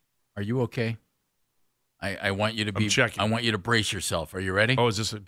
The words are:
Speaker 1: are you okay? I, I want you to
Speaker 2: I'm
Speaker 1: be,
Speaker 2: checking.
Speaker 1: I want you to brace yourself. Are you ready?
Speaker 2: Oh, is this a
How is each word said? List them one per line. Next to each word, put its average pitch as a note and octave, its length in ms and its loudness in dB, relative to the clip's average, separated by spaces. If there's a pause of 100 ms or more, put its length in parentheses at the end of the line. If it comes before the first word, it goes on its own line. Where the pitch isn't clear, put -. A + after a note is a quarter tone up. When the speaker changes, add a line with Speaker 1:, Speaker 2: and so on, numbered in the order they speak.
(360)
Speaker 1:
are G#2 60 -6
you A#2 200 -2
okay? A#2 360 -2 (1040)
I, F#2+ 160 -4
I G2+ 140 -2
want G#2+ 240 0
you G#2+ 100 0
to G#2 100 -2
Speaker 2:
I'm G#2 80 0
Speaker 1:
be, G#2+ 60 2
Speaker 2:
checking. A#2 320 2
Speaker 1:
I G2 40 4
want A2+ 200 0
you A2+ 80 2
to G#2 60 0
brace A2 340 0
yourself. F2 420 -4
Are F#2+ 60 -4
you F#2+ 120 -2
ready? A2+ 260 4
Speaker 2:
Oh, A#2+ 80 6
is A2 120 2
this A2 140 -4
a G#2+ 140 -10